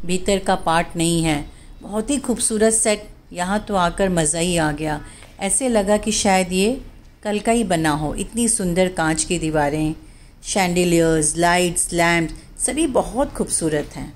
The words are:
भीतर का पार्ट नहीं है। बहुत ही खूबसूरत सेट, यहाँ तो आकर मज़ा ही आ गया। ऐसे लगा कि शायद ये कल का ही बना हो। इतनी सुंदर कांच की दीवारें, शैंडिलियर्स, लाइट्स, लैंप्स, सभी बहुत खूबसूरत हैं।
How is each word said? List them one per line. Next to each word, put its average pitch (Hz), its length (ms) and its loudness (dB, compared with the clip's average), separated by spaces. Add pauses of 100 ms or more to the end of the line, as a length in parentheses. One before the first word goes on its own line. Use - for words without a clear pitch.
भीतर 185 320 0
का 190 180 0
पार्ट 170 400 0
नहीं 165 260 0
है। 151 220 0 (380)
बहुत 220 280 -6
ही 285 80 0
खूबसूरत 220 540 0
सेट, 214 360 0 (240)
यहाँ 190 360 -2
तो 208 80 -2
आकर 180 320 2
मज़ा 165 300 0
ही 175 180 0
आ 156 160 2
गया। 151 280 -4 (400)
ऐसे 196 280 0
लगा 208 280 2
कि 214 160 -2
शायद 190 400 2
ये 208 280 0 (420)
कल 208 160 -2
का 226 140 0
ही 233 120 2
बना 165 280 0
हो। 147 240 -2
इतनी 226 320 -2
सुंदर 185 400 2
कांच 160 360 -2
की 180 140 -2
दीवारें, 156 560 0 (500)
शैंडिलियर्स, 170 920 2
लाइट्स, 175 560 2
लैंप्स, 170 420 2 (300)
सभी 294 220 0
बहुत 226 460 -2
खूबसूरत 151 640 -2
हैं। 139 200 -12